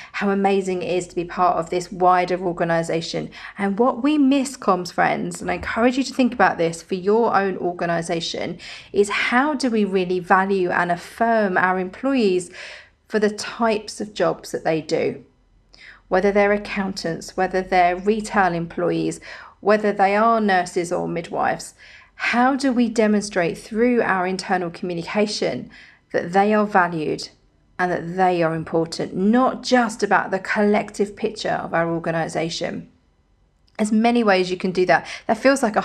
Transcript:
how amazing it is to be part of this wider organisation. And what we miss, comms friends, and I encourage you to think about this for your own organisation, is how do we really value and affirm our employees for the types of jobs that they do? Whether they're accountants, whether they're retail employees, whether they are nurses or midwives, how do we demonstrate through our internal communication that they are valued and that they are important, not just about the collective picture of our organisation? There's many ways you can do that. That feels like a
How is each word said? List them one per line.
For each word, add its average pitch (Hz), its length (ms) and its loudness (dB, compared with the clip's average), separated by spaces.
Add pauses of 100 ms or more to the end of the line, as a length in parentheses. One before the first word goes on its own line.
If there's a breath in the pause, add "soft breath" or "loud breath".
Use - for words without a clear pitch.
(120)
how 202 180 -2
amazing 196 520 0
it 175 140 -2
is 175 120 -2
to - 60 -20
be 170 120 -4
part 175 320 2
of 165 100 -4
this 175 240 -4
wider 180 500 2
organisation. 165 880 -2 (280 loud breath)
And 196 200 -2
what 240 240 2
we 302 140 2
miss, 277 400 2
comms 180 340 -2
friends, 165 520 -2
and 180 80 -6
I 180 40 -2
encourage 233 440 0
you 277 60 -2
to - 100 -8
think 240 180 2
about 190 240 4
this 165 260 -2
for - 120 -6
your 202 420 2
own 196 220 0
organisation, 170 1000 -4 (320 loud breath)
is 202 200 2
how 269 420 0
do 262 160 -2
we 220 160 2
really 185 340 0
value 190 520 2
and 175 200 0
affirm 208 680 0
our 185 200 2
employees 185 720 0 (560 loud breath)
for 220 120 -2
the 208 120 2
types 214 680 -4
of 208 140 -8
jobs 165 380 -2
that - 120 -8
they 165 160 0
do? 139 420 -4 (880 loud breath)
Whether 185 240 2
they're 202 200 4
accountants, 190 840 -6
whether 185 240 0
they're 180 360 2
retail 202 580 0
employees, 165 680 -2 (400 loud breath)
whether 208 320 2
they 202 240 2
are 226 240 4
nurses 180 500 0
or 170 160 -2
midwives, 170 680 -4 (460 loud breath)
how 247 360 2
do 262 160 0
we 233 160 2
demonstrate 208 680 0
through 233 460 0
our 185 240 0
internal 180 440 -2
communication 175 1000 -4 (420 loud breath)
that - 200 -2
they 202 200 4
are 214 140 2
valued 170 640 0 (500)
and 180 140 0
that 170 240 -6
they 180 260 4
are 160 140 2
important, 165 580 -2
not 214 480 2
just 240 400 0
about 196 300 2
the 190 80 -2
collective 208 760 0
picture - 480 -4
of 180 100 -8
our 170 160 0
organisation? 165 1000 -4 (840)
There's 214 160 0
many 233 320 4
ways 185 260 4
you 180 60 -2
can 185 160 -4
do 180 140 2
that. 165 200 4 (220 loud breath)
That 220 100 0
feels 269 240 2
like 214 140 0
a 208 80 4